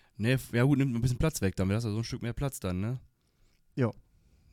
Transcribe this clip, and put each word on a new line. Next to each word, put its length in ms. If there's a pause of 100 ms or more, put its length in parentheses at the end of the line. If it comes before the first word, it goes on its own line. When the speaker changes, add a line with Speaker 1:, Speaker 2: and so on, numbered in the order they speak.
(160)
Speaker 1:
Nee, 180
f-, 180
ja 120
gut, 140
nimmt 160
ein 80
bisschen 160
Platz 220
weg 160
dann. 120
Da 80
hast 80
du 60
so 80
ein 60
Stück 180
mehr 100
Platz 280
dann, 200
ne? 200 (760)
Speaker 2:
Ja. 160 (640)